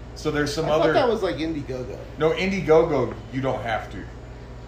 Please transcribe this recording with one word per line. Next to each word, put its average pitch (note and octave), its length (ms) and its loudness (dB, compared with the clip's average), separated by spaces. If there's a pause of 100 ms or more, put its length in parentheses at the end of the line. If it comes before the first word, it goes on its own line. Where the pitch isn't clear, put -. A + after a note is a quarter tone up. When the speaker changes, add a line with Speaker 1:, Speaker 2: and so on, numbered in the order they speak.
(140)
Speaker 1:
So - 160 -2
there's D3 240 0
some D#3 100 -2
Speaker 2:
I C#3 40 -2
thought D#3 120 4
Speaker 1:
other D#3+ 140 4
Speaker 2:
that C#4 140 6
was, G#3 140 0
like, E3 140 0
Indiegogo. C3 640 -6 (200)
Speaker 1:
No, D#3 140 4
Indiegogo, D#3+ 800 4 (200)
you C3 100 -2
don't A2+ 200 -2
have A2 300 -4
to. G2+ 60 -10 (680)